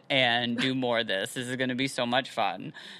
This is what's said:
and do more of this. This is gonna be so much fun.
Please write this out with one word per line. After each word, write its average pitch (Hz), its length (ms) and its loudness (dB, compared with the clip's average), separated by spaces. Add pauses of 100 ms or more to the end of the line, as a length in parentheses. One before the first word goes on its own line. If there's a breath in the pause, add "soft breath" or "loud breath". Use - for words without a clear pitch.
and 120 480 4
do 131 180 0
more 123 240 2
of 117 80 0
this. 101 260 -2
This 123 140 -4
is 127 80 -4
gonna 127 200 0
be 131 120 0
so 127 180 -2
much 127 240 0
fun. 98 440 -2 (260 loud breath)